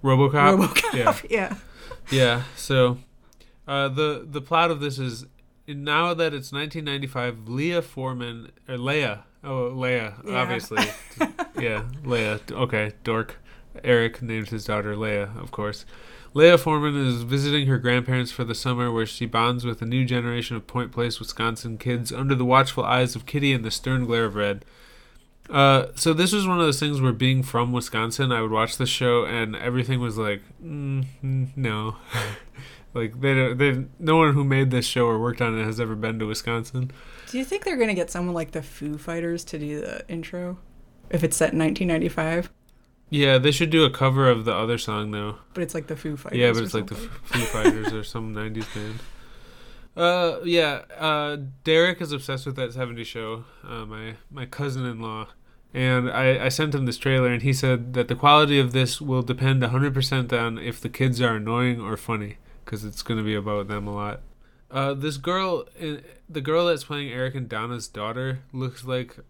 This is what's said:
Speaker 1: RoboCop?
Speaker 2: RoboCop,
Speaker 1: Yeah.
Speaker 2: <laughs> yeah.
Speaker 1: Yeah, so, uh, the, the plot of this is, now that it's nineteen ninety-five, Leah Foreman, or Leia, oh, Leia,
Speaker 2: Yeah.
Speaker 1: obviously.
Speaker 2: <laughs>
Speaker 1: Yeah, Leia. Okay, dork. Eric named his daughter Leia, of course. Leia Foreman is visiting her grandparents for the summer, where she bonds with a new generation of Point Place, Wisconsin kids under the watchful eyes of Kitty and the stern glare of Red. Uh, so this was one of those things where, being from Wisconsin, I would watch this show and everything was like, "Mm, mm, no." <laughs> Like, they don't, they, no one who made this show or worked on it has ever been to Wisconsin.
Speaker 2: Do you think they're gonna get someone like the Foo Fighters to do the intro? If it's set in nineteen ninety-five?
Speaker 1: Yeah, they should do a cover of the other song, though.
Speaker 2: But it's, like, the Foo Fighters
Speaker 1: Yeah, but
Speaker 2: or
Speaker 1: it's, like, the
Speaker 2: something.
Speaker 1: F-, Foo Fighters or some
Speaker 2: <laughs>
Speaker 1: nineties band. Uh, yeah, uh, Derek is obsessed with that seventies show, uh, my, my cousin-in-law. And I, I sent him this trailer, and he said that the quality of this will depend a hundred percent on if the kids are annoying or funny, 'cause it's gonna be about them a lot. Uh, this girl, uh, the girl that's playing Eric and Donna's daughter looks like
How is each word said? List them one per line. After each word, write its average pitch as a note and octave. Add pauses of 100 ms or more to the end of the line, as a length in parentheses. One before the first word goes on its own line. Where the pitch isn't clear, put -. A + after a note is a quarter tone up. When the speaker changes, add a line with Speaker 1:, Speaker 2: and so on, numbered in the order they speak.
Speaker 1:
RoboCop? C#3
Speaker 2:
RoboCop, G3
Speaker 1:
Yeah. A#2+
Speaker 2:
<laughs> -
yeah. G3 (540)
Speaker 1:
Yeah, B2+ (120)
so, B2+ (720)
uh, C#3
the, D3
the C#3+
plot E3
of D3
this C#3
is, B2 (420)
now D3
that D#3+
it's C3+
nineteen D3+
ninety-five, C3
Leah E3
Foreman, B2 (180)
or B2+
Leia, B2 (200)
oh, C3
Leia, B2 (100)
Speaker 2:
Yeah. G#2
Speaker 1:
obviously. A#2+ (360)
Speaker 2:
<laughs> - (320)
Speaker 1:
Yeah, A2 (180)
Leia. A2+ (120)
Okay, G#2+ (120)
dork. A2 (460)
Eric A#2
named A2
his G#2+
daughter G#2
Leia, G#2
of -
course. G#2 (500)
Leia E3
Foreman D3+
is B2+
visiting C#3
her C3
grandparents B2
for B2+
the A#2
summer, B2
where A2+
she -
bonds A#2
with A#2
a A2+
new B2+
generation A#2+
of G#2+
Point B2
Place, A#2+
Wisconsin A2+
kids A#2+
under C3+
the B2
watchful C3
eyes B2
of A2+
Kitty C#3
and A2+
the G#2+
stern B2+
glare A#2
of G2+
Red. G2+ (840)
Uh, C3+
so E3
this F3+
was G3+
one F3+
of E3
those C#3
things D3
where, B2+
being C3
from B2
Wisconsin, A#2+
I A#2
would A2
watch A2
this B2+
show A#2+
and G#2+
everything B2
was A2+
like, G#2 (200)
"Mm, C#3 (180)
mm, C3
no." A2 (180)
<laughs> G#2+ (580)
Like, A#2
they C3+
don't, B2+
they, C3+ (140)
no D#3+
one D#3+
who C#3+
made C3+
this B2
show B2
or A2+
worked A#2
on A2+
it A2
has A2
ever A2
been A2+
to A2
Wisconsin. A#2 (400)
Speaker 2:
Do B3
you C4
think G4
they're F4
gonna A3+
get F3
someone F3+
like E3
the D#3
Foo D3
Fighters E3+
to D#3
do D3
the -
intro? F3+ (540)
If E3
it's D#3+
set D#3+
in D#3+
nineteen D#3+
ninety-five? E3+ (600)
Speaker 1:
Yeah, C#3
they C#3
should D#3
do D#3+
a C#3+
cover C3+
of A2+
the A2+
other A2+
song, G#2+
though. G#2 (180)
Speaker 2:
But F#3
it's, -
like, D#3+
the D#3
Foo D3+
Fighters -
Speaker 1:
Yeah, A#2+
but A2+
Speaker 2:
or -
Speaker 1:
it's, F#2+
like, G#2+
the -
Speaker 2:
something. - (140)
Speaker 1:
F-, -
Foo B2
Fighters A2
or G#2+
some A2
Speaker 2:
<laughs> G#2
Speaker 1:
nineties G#2+
band. G#2+ (960)
Uh, F3
yeah, D#3+ (160)
uh, D3+ (260)
Derek E3+
is D#3
obsessed C3+
with C3
that B2
seventies A#2
show, A2+ (200)
uh, A2+
my, A2 (160)
my C3+
cousin-in-law. A#2+ (460)
And B2+
I, B2+
I C3
sent D3+
him C3+
this A#2+
trailer, C3
and A#2
he C3+
said B2+
that B2
the -
quality D3
of B2
this C3
will C3
depend B2+
a A#2
hundred C3
percent B2+
on A#2
if A2+
the -
kids B2+
are A#2
annoying A#2
or G#2+
funny, G#2 (280)
'cause G#2
it's G#2
gonna A2
be G#2+
about G#2
them G#2
a G2+
lot. G#2 (480)
Uh, C3+
this C#3
girl, F3 (160)
uh, D3+ (340)
the D#3
girl D#3+
that's D#3
playing C#3+
Eric B2+
and B2+
Donna's A2+
daughter B2+ (120)
looks B2+
like B2+ (120)